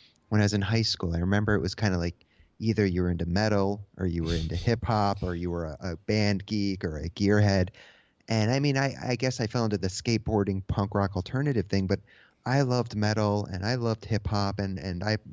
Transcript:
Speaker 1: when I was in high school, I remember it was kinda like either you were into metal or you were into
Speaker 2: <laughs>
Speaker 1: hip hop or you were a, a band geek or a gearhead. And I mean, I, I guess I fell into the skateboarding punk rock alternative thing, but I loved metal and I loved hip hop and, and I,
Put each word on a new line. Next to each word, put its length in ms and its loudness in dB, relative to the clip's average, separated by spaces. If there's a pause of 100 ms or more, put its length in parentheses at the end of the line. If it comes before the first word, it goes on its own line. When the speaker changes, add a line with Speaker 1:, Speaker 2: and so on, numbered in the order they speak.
(280)
Speaker 1:
when 120 4
I 40 6
was 80 2
in 100 2
high 200 2
school, 340 -2
I 40 0
remember 340 2
it 80 2
was 120 -2
kinda 240 0
like 280 -4 (340)
either 260 2
you 160 2
were 80 2
into 160 -2
metal 580 2 (120)
or 100 -2
you 160 0
were 120 0
into 220 -2
Speaker 2:
<laughs> 120 -2
Speaker 1:
hip 160 0
hop 380 0
or 120 -4
you 160 -4
were 140 -4
a, 160 -8
a 160 -6
band 500 0
geek 380 -2
or 140 -4
a 100 -6
gearhead. 640 4 (580)
And 220 2
I 100 2
mean, 160 2
I, 260 0
I 140 -2
guess 240 -2
I 60 0
fell 180 0
into 140 0
the 100 0
skateboarding 800 0
punk 260 0
rock 220 0
alternative 500 -2
thing, 200 0
but 140 0 (460)
I 160 2
loved 340 0
metal 500 0
and 200 -6
I 80 0
loved 300 -2
hip 240 -2
hop 320 -2
and, 180 -4
and 240 -6
I, 160 0 (140)